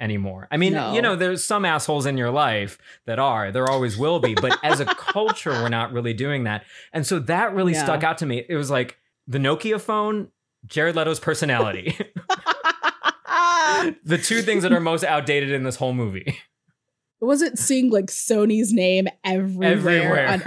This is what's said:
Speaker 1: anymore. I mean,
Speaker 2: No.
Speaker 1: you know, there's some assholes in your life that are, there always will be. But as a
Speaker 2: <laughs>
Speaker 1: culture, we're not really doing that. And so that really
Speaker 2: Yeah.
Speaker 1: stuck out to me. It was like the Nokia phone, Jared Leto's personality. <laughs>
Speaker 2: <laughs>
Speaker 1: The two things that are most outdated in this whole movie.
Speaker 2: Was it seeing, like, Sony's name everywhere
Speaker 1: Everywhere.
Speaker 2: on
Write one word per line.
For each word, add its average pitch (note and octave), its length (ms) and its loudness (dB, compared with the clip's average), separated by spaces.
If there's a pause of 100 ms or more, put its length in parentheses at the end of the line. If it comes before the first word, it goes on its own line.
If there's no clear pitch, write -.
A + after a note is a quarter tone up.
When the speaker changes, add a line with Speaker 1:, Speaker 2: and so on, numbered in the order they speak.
Speaker 1:
anymore. G2 500 -4
I D3 60 -2
mean, F3 160 2
Speaker 2:
No. C3 220 -2
Speaker 1:
you A#3 80 2
know, A3 120 0
there's F3+ 300 -2
some G#3 200 0
assholes D3+ 420 0
in C#3 100 -2
your A#2+ 140 -2
life A#2 480 0 (260)
that A2+ 160 -4
are, A2+ 320 0
there B2+ 180 0
always B2+ 260 0
will D#3 220 0
be. A#2 160 0
But A#2 300 0
as - 160 2
a - 60 -2
Speaker 2:
<laughs> F4+ 100 -2
Speaker 1:
culture, G#3+ 560 -2
we're A#2 160 -2
not A#2 240 -2
really A#2+ 220 -2
doing C3+ 300 -2
that. G#2+ 200 -4 (280)
And D#3 140 -4
so F#3 140 -2
that F#3+ 340 0
really F3+ 200 2
Speaker 2:
Yeah. D#3 100 0
Speaker 1:
stuck D3+ 180 0
out D#3+ 160 0
to D#3+ 80 -4
me. B2 220 -4
It E3+ 80 -4
was C#3+ 140 -4
like B2+ 260 -2 (320)
the B2+ 100 -2
Nokia D#3 420 0
phone, G#3+ 480 -2 (380)
Jared D#3+ 300 0
Leto's D#3+ 240 0
personality. A#2+ 800 0
<laughs> G3+ 60 -4 (140)
Speaker 2:
<laughs> E4 1800 0
Speaker 1:
The D#3+ 140 0
two A3+ 240 0
things G3+ 200 0
that F3 100 2
are E3+ 80 4
most E3 240 -2
outdated C#3+ 460 0
in C#3 120 -2
this B2+ 140 -4
whole C3 160 -2
movie. G#2+ 460 -4 (840)
Speaker 2:
Was C4+ 220 2
it B3 160 -2
seeing, C4 320 2
like, G3 160 4
Sony's G#3+ 680 2
name F#3 340 4 (180)
everywhere F#3 480 2
Speaker 1:
Everywhere. E3+ 560 4
Speaker 2:
on F#3 180 0